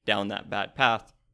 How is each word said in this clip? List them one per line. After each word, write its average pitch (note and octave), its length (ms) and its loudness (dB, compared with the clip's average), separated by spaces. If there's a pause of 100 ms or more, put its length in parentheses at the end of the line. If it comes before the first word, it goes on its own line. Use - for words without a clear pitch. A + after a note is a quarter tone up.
down G2+ 220 2
that G2+ 220 -8
bad G2+ 260 -6
path. A#2 380 0 (200)